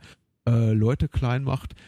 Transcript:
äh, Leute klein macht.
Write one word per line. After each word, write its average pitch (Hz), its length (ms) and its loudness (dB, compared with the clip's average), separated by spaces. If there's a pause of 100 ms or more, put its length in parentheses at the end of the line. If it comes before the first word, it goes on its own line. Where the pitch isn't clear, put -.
(480)
äh, 117 260 2
Leute 117 360 2
klein 127 340 -2
macht. 135 320 -6 (120)